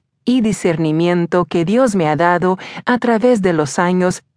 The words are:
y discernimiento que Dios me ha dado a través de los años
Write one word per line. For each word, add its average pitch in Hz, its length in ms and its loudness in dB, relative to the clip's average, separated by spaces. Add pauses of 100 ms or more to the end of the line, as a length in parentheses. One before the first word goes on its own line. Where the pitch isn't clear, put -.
(240)
y 247 160 0
discernimiento 170 1080 0
que 170 180 -2
Dios 220 320 0
me 160 120 0
ha 151 60 2
dado 175 460 0 (260)
a 247 120 0
través 233 440 2
de 185 120 0
los 151 260 -2
años 180 420 0 (140)